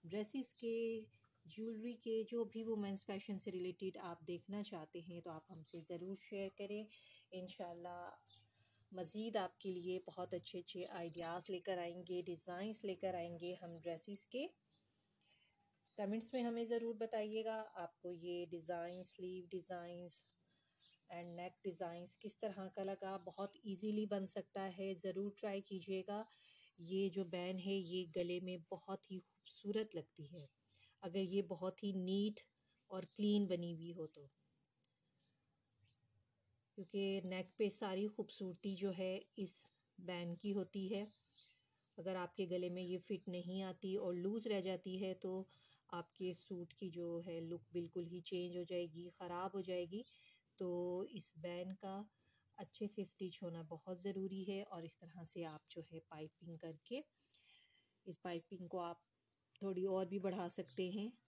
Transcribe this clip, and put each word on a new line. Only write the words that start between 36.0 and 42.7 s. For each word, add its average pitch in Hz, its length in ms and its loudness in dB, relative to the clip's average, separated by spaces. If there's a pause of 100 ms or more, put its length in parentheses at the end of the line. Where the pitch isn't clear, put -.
क्योंकि 196 480 2
neck 185 320 0
पे 208 120 6
सारी 196 400 2
खूबसूरती 190 640 -2
जो 190 160 2
है 185 180 2 (280)
इस 190 180 -2 (420)
बैन 175 380 0
की 208 160 0
होती 196 360 2
है। 202 140 2 (960)
अगर 185 200 0
आपके 180 280 0
गले 180 240 4